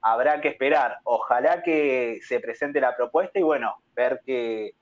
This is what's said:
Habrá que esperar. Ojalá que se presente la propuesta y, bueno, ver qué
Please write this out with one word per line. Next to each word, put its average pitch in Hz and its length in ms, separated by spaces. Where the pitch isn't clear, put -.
Habrá 127 400
que 147 80
esperar. 135 560
Ojalá 127 580
que 131 640
se 123 140
presente 143 400
la 123 160
propuesta 160 420
y, 190 40
bueno, 127 320
ver 127 300
qué 117 580